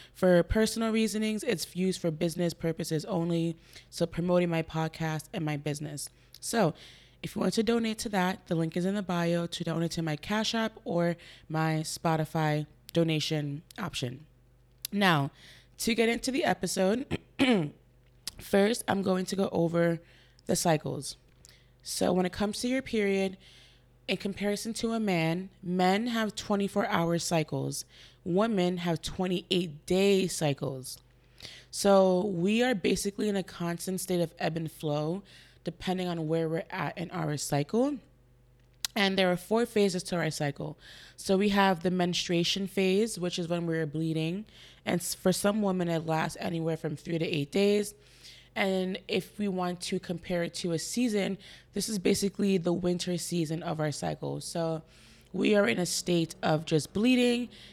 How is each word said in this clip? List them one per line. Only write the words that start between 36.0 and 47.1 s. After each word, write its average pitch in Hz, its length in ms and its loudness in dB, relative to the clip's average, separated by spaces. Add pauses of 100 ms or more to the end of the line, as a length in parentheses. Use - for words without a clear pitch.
on 170 200 -2
where 165 220 0
we're 165 200 -2
at 160 280 -4
in 170 140 -6
our 160 260 -2
cycle. 226 600 0 (1000)
And 196 220 2
there 185 140 4
are 175 60 2
four 226 280 0
phases 196 380 2
to 180 140 -4
our 160 120 0
cycle. 151 480 -4 (400)
So 190 200 2
we 208 120 4
have 196 320 4
the 180 100 2
menstruation 180 760 0
phase, 196 500 2
which 175 220 -4
is 170 80 -4
when 170 180 -2
we're 160 220 0
bleeding. 160 580 -2 (400)
And 180 160 0
s-, - 140 -6
for - 160 2
some 208 320 2
women, 185 240 0
it 165 180 -2
lasts 160 340 -2
anywhere 165 380 -2
from 156 180 -4
three 165 220 -6